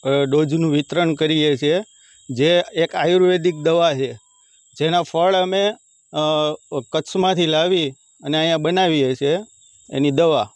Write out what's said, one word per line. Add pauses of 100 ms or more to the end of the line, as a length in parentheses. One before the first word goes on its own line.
અ,
ડોઝનું
વિતરણ
કરીએ
છીએ. (480)
જે (120)
એક
આયુર્વેદિક
દવા
છે (640)
જેના
ફળ
અમે, (440)
અ, (680)
કચ્છમાંથી
લાવી (320)
અને
અહીંયા
બનાવીએ
છીએ (540)
એની
દવા.